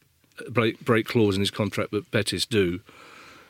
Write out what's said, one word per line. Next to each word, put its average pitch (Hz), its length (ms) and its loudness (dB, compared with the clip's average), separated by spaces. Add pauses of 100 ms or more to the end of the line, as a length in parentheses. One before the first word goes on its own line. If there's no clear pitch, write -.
(480)
break, 113 360 0
break 113 220 2
clause 104 280 2
in 98 60 0
his 98 100 0
contract, 104 400 -4
but 104 200 -6
Betis 101 360 -2
do. 90 340 0 (680)